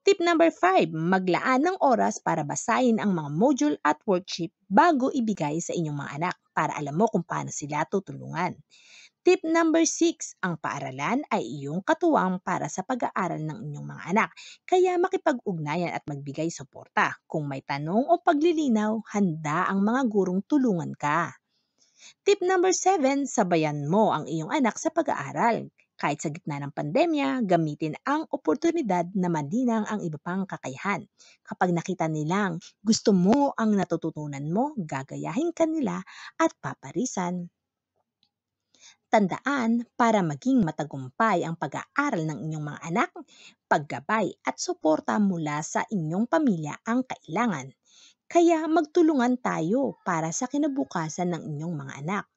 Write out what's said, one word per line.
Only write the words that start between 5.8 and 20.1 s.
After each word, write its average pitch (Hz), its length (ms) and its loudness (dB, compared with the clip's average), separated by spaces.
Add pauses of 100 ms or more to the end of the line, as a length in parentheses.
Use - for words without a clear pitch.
mga 143 240 -8
anak 170 180 -2 (220)
para 156 160 0
alam 147 240 -6
mo 214 80 4
kung 208 160 0
paano 147 320 -6
sila 147 320 -4
tutulungan. 147 720 -6 (640)
Tip 359 240 4
number 330 400 4
six, - 560 -2
ang 175 160 -2
paaralan 143 720 -4
ay 180 160 0
iyong 143 400 -6
katuwang 196 560 2
para 151 240 -2
sa 170 160 -6
pag-aaral 180 640 -4
ng 156 160 -8
inyong 147 320 -10
mga 139 160 -14
anak. 190 240 0 (320)
Kaya 359 320 4
makipag-ugnayan 180 960 -2
at - 160 -6
magbigay 143 400 -6
suporta. - 800 -4
Kung 156 160 -4
may 139 160 -6
tanong 156 480 -2
o 349 160 6
paglilinaw, 285 880 2
handa 160 560 0
ang 196 160 2
mga 240 240 0
gurong 190 400 0